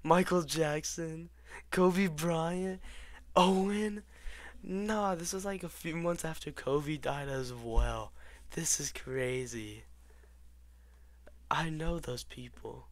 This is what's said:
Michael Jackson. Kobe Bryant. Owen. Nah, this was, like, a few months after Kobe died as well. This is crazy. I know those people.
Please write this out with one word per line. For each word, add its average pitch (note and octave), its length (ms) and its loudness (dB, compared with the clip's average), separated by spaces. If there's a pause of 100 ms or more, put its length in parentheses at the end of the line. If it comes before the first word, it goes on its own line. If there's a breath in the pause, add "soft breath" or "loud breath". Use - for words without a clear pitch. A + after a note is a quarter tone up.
Michael F3+ 400 6
Jackson. D#3+ 840 -2 (420 loud breath)
Kobe F#3 360 6
Bryant. E3+ 760 0 (560 loud breath)
Owen. G3+ 680 4 (600 loud breath)
Nah, G3+ 520 0
this F3 200 -4
was, F#3+ 100 -4
like, G3 180 -4
a F3 60 -6
few E3 280 -6
months E3+ 280 0
after D#3 260 -6
Kobe D3 460 0
died C#3 320 -2
as C3 240 -4
well. A#2 600 2 (400 loud breath)
This - 280 0
is C#3+ 100 -4
crazy. B2+ 960 -4 (1700 soft breath)
I D#3+ 180 0
know E3 300 0
those B2+ 260 -6
people. B2 680 -14